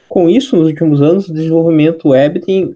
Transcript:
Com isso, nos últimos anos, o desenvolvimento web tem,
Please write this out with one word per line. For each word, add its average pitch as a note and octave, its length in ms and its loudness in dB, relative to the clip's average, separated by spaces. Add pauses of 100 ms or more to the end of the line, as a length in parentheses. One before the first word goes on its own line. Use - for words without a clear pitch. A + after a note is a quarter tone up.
Com F3 220 0
isso, A#3+ 260 0
nos D#3+ 120 2
últimos D3+ 340 0
anos, F3+ 260 2
o E3 60 -10
desenvolvimento D#3+ 760 0
web D3 320 2
tem, F#3+ 340 -4